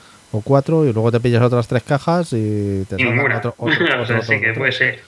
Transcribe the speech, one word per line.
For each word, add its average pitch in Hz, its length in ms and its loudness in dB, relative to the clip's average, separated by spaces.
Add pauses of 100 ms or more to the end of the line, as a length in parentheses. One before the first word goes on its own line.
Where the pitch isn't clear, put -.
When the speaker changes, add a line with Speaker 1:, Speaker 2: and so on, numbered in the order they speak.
(320)
Speaker 1:
o 107 100 -2
cuatro 151 440 2
y 131 60 2
luego 110 200 2
te 117 100 2
pillas 120 200 4
otras 120 260 2
tres 123 160 -2
cajas 165 500 0
y 104 560 -2
te 98 60 -6
Speaker 2:
Y 92 80 -4
Speaker 1:
salgan 120 120 0
Speaker 2:
ninguna. 131 220 0
Speaker 1:
otro, 117 200 -6
otro, - 280 0
Speaker 2:
<laughs> 135 160 0
O 113 40 -2
sea, 117 120 0
Speaker 1:
otro, 113 60 0
Speaker 2:
sí 113 100 -2
Speaker 1:
otro, 107 80 0
Speaker 2:
que 113 100 0
Speaker 1:
otro. 113 100 -6
Speaker 2:
puede 131 120 0
ser. 123 340 -2